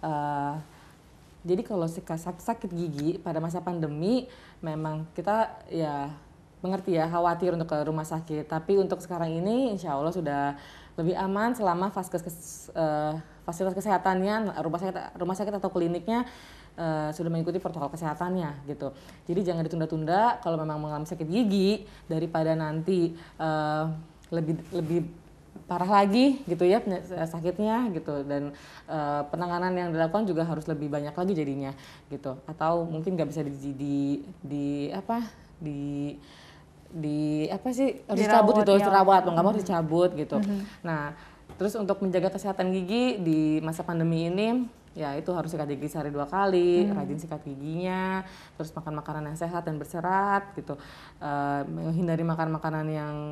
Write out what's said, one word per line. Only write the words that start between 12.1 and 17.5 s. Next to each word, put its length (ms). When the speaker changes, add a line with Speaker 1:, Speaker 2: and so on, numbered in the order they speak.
Speaker 1:
kes-, 480
eh, 400
fasilitas 320
kesehatannya, 840
rumah 220
sakit, 140
rumah 220
sakit 180
atau 140
kliniknya, 560
eh, 400
sudah 160
mengikuti 320